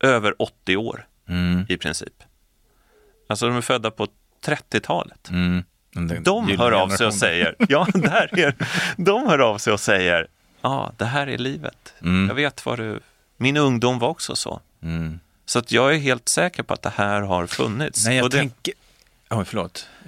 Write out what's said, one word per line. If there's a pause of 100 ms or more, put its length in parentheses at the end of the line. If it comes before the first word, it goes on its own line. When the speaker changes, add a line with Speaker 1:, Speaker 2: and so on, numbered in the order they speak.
Speaker 1:
över
åttio
år, (220)
Speaker 2:
Mm.
Speaker 1:
i
princip. (1160)
Alltså,
de
är
födda
på (380)
trettiotalet.
Speaker 2:
Mm. (280)
Men
det,
Speaker 1:
De
Speaker 2:
gyllene
Speaker 1:
hör
av
sig
och
Speaker 2:
generationen.
Speaker 1:
säger,
<laughs>
ja,
där
är, (420)
de
hör
av
sig
och
säger, (340)
"Ja,
det
här
är
livet.
Speaker 2:
Mm.
Speaker 1:
Jag
vet
vad
du, (380)
min
ungdom
var
också
så." (200)
Speaker 2:
Mm. (260)
Speaker 1:
Så
att
jag
är
helt
säker
på
att
det
här
har
funnits.
Speaker 2:
Nej,
jag
Speaker 1:
Och
det
Speaker 2:
tänker, (560)
oj,
förlåt. (180)